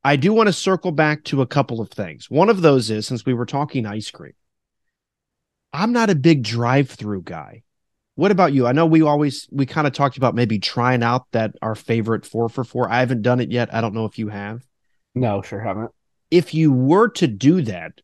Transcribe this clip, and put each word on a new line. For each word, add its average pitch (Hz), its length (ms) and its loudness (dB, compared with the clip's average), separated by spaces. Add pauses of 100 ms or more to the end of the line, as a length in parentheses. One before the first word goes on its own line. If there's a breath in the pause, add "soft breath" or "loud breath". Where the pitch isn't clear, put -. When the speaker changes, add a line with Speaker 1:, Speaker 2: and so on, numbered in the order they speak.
Speaker 1:
I 143 140 4
do 151 160 2
want 220 140 4
to 196 80 2
circle 190 380 -2
back 151 320 0
to 135 180 -2
a 123 40 0
couple 123 360 -2
of 101 80 -10
things. 85 400 -12
One 160 180 4
of 202 140 0
those 131 280 4
is, 107 160 -4
since 123 200 -8
we 131 80 0
were 117 120 -4
talking 139 380 -6
ice 104 260 -10
cream, - 220 -20 (1400)
I'm 202 200 -2
not 233 160 2
a 202 60 4
big 147 280 4
drive-through 117 800 -2
guy. 82 400 -16 (540)
What 180 160 2
about 175 200 4
you? 131 140 2
I 120 60 2
know 160 140 4
we 160 160 4
always, 147 480 0
we 135 160 -2
kinda 151 240 -2
talked 139 260 0
about 131 180 0
maybe 110 240 0
trying 120 440 0
out 120 300 0
that, 110 300 -2
our 110 120 -4
favorite 113 520 -4
four 113 220 -4
for 127 160 -6
four. 120 260 -4
I 117 100 2
haven't 123 220 -2
done 123 180 2
it 104 100 -4
yet. 120 220 -4
I 113 80 -4
don't 110 140 -4
know 113 100 -4
if - 140 -8
you 110 100 -6
have. 104 380 -12 (480)
Speaker 2:
No, 107 280 -2
sure 101 180 -12
haven't. 110 300 -8 (400)
Speaker 1:
If 170 240 2
you 156 180 4
were 147 360 4
to - 180 -2
do 139 360 2
that, 87 420 -10